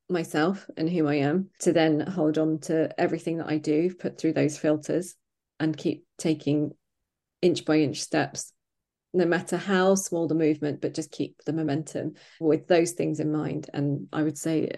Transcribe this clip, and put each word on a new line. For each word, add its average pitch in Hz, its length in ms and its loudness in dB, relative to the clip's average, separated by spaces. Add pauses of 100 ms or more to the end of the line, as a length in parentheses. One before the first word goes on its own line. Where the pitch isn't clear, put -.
myself 170 640 0
and 160 140 -2
who 165 180 2
I 147 80 2
am, 151 340 0 (100)
to 180 120 2
then 160 300 4
hold 156 360 0
on 156 220 0
to 160 400 -2
everything 165 380 -2
that 160 100 -6
I 156 100 0
do, 156 360 0
put - 240 -8
through 160 160 0
those 143 240 0
filters, 156 580 -2 (440)
and 156 180 0
keep - 280 -4 (120)
taking 151 540 0 (680)
inch 175 240 2
by 156 140 4
inch 131 220 0
steps, - 500 -4 (600)
no 180 120 4
matter 170 320 0
how 185 380 4
small 170 320 -2
the 156 80 0
movement, 151 460 0
but 170 120 -2
just 156 180 -6
keep - 340 -8
the 151 80 -2
momentum 156 600 -4 (260)
with 156 280 2
those 165 240 4
things 156 280 -4
in 156 120 -2
mind. 151 420 -4
And 143 380 -2
I 151 120 -2
would 151 140 -2
say 160 400 -2